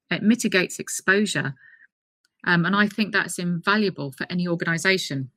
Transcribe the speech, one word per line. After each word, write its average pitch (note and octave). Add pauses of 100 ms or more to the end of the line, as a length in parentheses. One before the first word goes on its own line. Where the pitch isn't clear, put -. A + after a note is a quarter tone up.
it F3
mitigates G#3
exposure. F#3 (920)
Um, E3+
and F#3
I G3+
think G3+
that's F3+
invaluable F3
for -
any F3
organisation. E3+